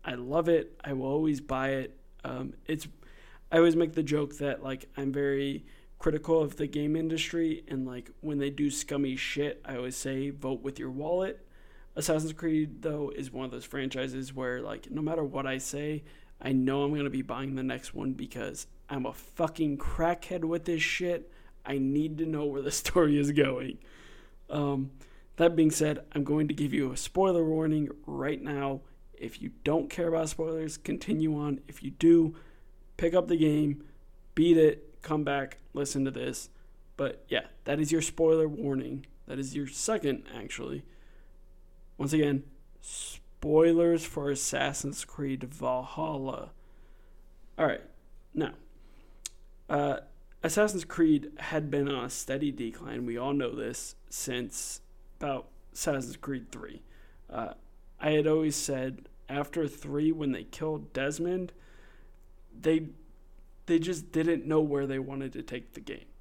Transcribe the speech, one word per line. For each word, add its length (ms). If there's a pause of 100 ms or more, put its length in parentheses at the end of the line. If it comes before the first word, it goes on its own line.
I 100
love 340
it. 360
I 80
will 140
always 340
buy 300
it. 280 (240)
Um, 300 (140)
it's, 200 (640)
I 60
always 180
make 200
the 80
joke 340
that, 260
like, 340
I'm 160
very 520 (340)
critical 440
of 140
the 100
game 280
industry, 760
and, 180
like, 240 (100)
when 180
they 120
do 200
scummy 460
shit, 480
I 120
always 200
say, 320
"Vote 320
with 180
your 120
wallet." 560 (480)
Assassin's 400
Creed, 480
though, 340
is 160
one 140
of 40
those 140
franchises 720
where, 260
like, 300
no 100
matter 240
what 220
I 100
say, 480 (340)
I 140
know 300
I'm 120
gonna 140
be 140
buying 320
the 80
next 320
one 180
because 540 (240)
I'm 160
a 80
fucking 640
crackhead 680
with 220
this 160
shit. 500 (320)
I 140
need 400
to 80
know 180
where 160
the 100
<laughs> 120
story 360
is 140
going. 460 (720)
Um, 400 (460)
that 180
being 160
said, 420
I'm 120
going 240
to 60
give 180
you 200
a 40
spoiler 480
warning 460 (160)
right 340
now. 400 (340)
If 260
you 120 (120)
don't 260
care 180
about 200
spoilers, 480
continue 640
on. 300
If 140
you 80
do, 440 (640)
pick 180
up 140
the 80
game, 480 (500)
beat 220
it, 460
come 220
back, 340 (160)
listen 320
to 40
this. 380 (480)
But 320
yeah, 180 (180)
that 160
is 120
your 100
spoiler 460
warning. 580 (200)
That 120
is 160
your 120
second, 580 (100)
actually. 500 (1120)
Once 140
again, 320 (360)
spoilers 1200
for 260
Assassin's 760
Creed 400
Valhalla. 1080 (1080)
All 80
right, 160 (520)
now, 180 (1160)
uh, 300 (440)
Assassin's 420
Creed 540
had 320
been 180
on 160
a 60
steady 420
decline. 540
We 100
all 160
know 220
this 420 (140)
since 720 (380)
about 300 (240)
Assassin's 440
Creed 340
three. 320 (480)
Uh, 240 (460)
I 100
had 160
always 300
said 520 (200)
after 380
three, 460
when 200
they 120
killed 480
Desmond, 600 (1080)
they, 300 (800)
they 120
just 340
didn't 340
know 140
where 260
they 120
wanted 340
to 100
take 320
the 60
game. 260 (140)